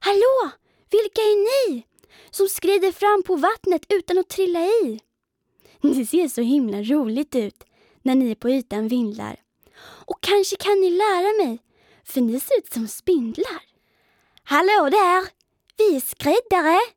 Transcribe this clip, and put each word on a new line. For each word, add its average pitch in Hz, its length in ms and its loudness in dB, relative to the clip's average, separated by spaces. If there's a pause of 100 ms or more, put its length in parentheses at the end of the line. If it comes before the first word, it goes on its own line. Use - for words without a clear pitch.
Hallå! 415 500 2 (400)
Vilka 415 300 0
är 427 500 2
ni 240 160 -8 (440)
som 392 180 -2
skrider 381 440 0
fram 403 300 2
på 370 140 -2
vattnet 359 520 -2
utan 370 300 -2
att 370 100 -2
trilla 349 380 -2
i? 349 340 0 (800)
Det 262 260 0
ser 330 220 0
så - 120 -8
himla 233 420 0
roligt 254 520 -2
ut 214 300 -4 (380)
när 262 120 -2
ni 254 160 2
är 220 40 -4
på 240 160 -6
ytan 220 380 -2
vindlar. 220 480 -6 (440)
Och - 400 -14
kanske 392 360 0
kan 392 240 0
ni 370 100 2
lära 392 560 0
mig, 233 120 -4 (460)
för - 160 -6
ni 240 200 0
ser 508 180 -2
ut - 140 -4
som 226 160 -6
spindlar. 330 760 -4 (800)
Hallå 339 480 2
där! 370 380 2 (480)
Vi 403 200 2
är 262 40 -2
skräddare! 349 800 0 (160)